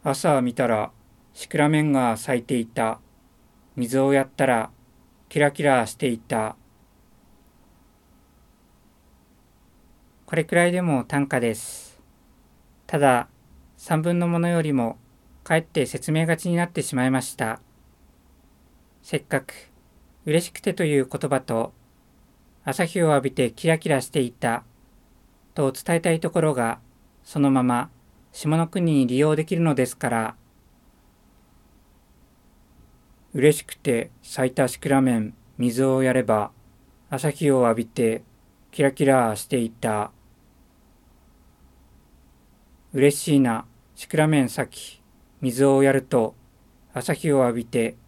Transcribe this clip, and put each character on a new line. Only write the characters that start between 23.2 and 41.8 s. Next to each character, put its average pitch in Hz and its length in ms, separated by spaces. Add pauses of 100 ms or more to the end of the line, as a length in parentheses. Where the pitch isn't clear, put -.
び 131 80
て 123 180
キ - 160
ラ 160 100
キ 160 120
ラ 139 120
し - 80
て 151 120
い 123 100
た」 117 320 (920)
と 135 180
伝 170 260
え - 20
た 170 120
い 165 80
と 160 120
こ 175 100
ろ 156 140
が、 117 240 (440)
そ - 160
の 139 120
ま 131 100
ま 123 300 (400)
下 156 240
の 165 140
句 190 100
に 151 280
利 123 120
用 151 160
で 156 80
き 170 140
る 170 40
の 160 140
で 127 100
す - 120
か 127 120
ら。 113 280 (3000)
「嬉 147 240
し - 40
く - 100
て 120 360 (140)
咲 - 240
い 127 60
た 131 160
シ - 100
ク - 80
ラ 139 140
メ 123 160
ン、 107 160 (240)
水 120 260
を 131 180
や 131 120
れ 127 100
ば、 107 300 (560)
朝 147 200
日 143 220
を 131 120
浴 113 120
び 113 100
て、 113 380 (480)
キ 156 120
ラ 135 100
キ - 100
ラ 123 320
し - 120
て 131 120
い 113 100
た。」 107 440 (2750)